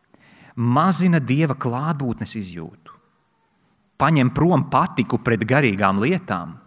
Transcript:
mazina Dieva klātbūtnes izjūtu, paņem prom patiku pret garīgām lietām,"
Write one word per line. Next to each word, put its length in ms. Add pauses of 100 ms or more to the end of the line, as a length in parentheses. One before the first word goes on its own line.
(560)
mazina 640
Dieva 360
klātbūtnes 840
izjūtu, 540 (1040)
paņem 380
prom 340
patiku 480
pret 300
garīgām 560
lietām," 640